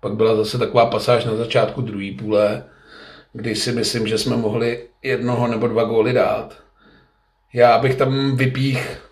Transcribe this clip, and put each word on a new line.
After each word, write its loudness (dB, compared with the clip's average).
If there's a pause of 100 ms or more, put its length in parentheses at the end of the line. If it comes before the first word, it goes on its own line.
Pak -6
byla 4
zase -2
taková 4
pasáž 0
na -4
začátku 0
druhé -8
půle, 0 (680)
kdy -6
si -4
myslím, -2
že -2
jsme -2
mohli -2 (160)
jednoho -2
nebo -2
dva 2
góly 2
dát. 0 (1000)
Já 6
bych 0
tam 0
vypích -2 (140)